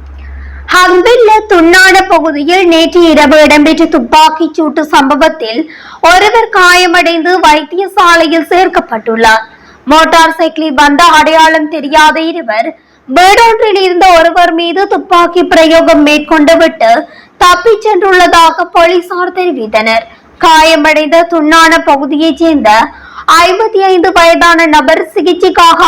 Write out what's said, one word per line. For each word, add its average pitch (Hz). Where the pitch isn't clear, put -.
ஹம்பில்ல 370
துன்னான 370
பகுதியில் 320
நேற்று 330
இரவு 294
இடம்பெற்ற 302
துப்பாக்கிச் 320
சூட்டு 311
சம்பவத்தில் 269
ஒருவர் 427
காயமடைந்து 349
வைத்தியசாலையில் 339
சேர்க்கப்பட்டுள்ளார். 226
மோட்டார் 320
சைக்கிளில் 320
வந்த 285
அடையாளம் 311
தெரியாத 311
இருவர் 320
வீடொன்றில் 403
இருந்த 370
ஒருவர் 339
மீது 339
துப்பாக்கி 349
பிரயோகம் 330
மேற்கொண்டு 302
விட்டு 320
தப்பிச் 359
சென்றுள்ளதாக 359
போலீசார் 359
தெரிவித்தனர். 226
காயமடைந்த 311
துன்னான 330
பகுதியைச் 294
சேர்ந்த 285
ஐம்பத்தி 403
ஐந்து 370
வயதான 339
நபர் 302
சிகிச்சைக்காக 339